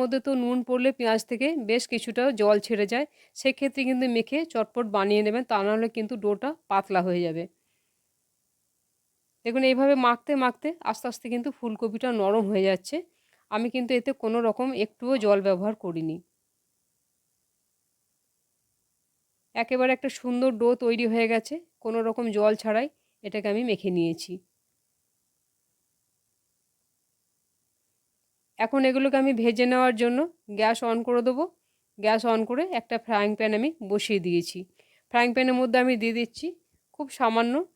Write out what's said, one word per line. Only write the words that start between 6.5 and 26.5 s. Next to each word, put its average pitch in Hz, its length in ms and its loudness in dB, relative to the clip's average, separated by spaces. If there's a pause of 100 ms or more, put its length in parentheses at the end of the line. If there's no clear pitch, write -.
পাতলা 196 340 0
হয়ে 180 200 0
যাবে। 165 220 -4 (2000)
দেখুন, 233 200 -2
এইভাবে 262 300 4
মাখতে 247 400 2
মাখতে 254 340 0 (120)
আস্তে - 280 -6
আস্তে - 200 -12
কিন্তু 240 220 -4
ফুলকপিটা 226 600 -6
নরম 208 340 2
হয়ে 196 160 2
যাচ্ছে। 190 340 0 (540)
আমি 220 200 -2
কিন্তু 247 240 -4
এতে 240 180 0
কোনো 226 280 -2
রকম 233 340 0
একটুও 240 420 -4
জল 202 240 4
ব্যবহার 196 340 0
করিনি। 165 420 -6 (3500)
একেবারে 254 380 0
একটা 262 160 -4
সুন্দর 247 420 -2 (100)
ডো 233 140 4
তৈরি 240 320 0
হয়ে 226 220 2
গেছে, 226 260 -2 (260)
কোনো 226 220 -4
রকম 226 280 -4
জল 208 240 4
ছাড়াই 220 340 -2 (360)
এটাকে 208 240 -6
আমি 208 160 -2
মেখে 196 260 -2
নিয়েছি। 170 420 -2 (4000)